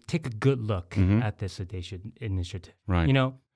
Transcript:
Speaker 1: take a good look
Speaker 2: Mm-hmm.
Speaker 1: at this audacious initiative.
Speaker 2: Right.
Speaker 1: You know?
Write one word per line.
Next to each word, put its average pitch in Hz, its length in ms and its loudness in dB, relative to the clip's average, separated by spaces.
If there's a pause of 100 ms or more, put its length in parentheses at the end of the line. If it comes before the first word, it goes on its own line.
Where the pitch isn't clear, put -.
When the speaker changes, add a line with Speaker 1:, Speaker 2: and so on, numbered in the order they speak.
Speaker 1:
take 160 180 -4
a 135 40 -6
good 123 320 0
look 104 300 -4
Speaker 2:
Mm-hmm. 101 300 4
Speaker 1:
at 107 180 -4
this 95 200 -8
audacious 92 400 -10 (220)
initiative. 95 540 -6 (120)
Speaker 2:
Right. 87 200 4
Speaker 1:
You 139 60 6
know? 131 260 2 (160)